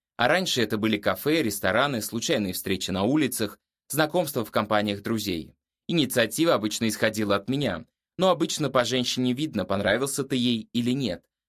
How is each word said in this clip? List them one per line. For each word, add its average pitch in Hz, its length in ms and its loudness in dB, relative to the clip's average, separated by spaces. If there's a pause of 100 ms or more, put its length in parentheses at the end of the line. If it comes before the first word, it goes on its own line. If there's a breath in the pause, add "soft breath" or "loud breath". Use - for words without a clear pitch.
(180)
А 120 100 4
раньше 165 340 2
это 110 160 0
были 107 200 2
кафе, 123 440 2
рестораны, 113 600 0
случайные 110 520 -2
встречи - 380 -4
на 95 120 0
улицах, 123 540 0 (320)
знакомства 151 560 -2
в - 60 -14
компаниях 104 500 0
друзей. 101 540 -4 (320)
Инициатива 151 640 2
обычно 107 340 0
исходила 107 480 0
от 101 140 -2
меня, 127 360 -2 (340)
но 185 100 4
обычно 151 400 0
по 123 160 4
женщине 123 480 0
видно, 120 320 -4
понравился 107 580 0
ты 135 120 -4
ей 120 380 0
или 120 180 0
нет, 123 320 -2 (260)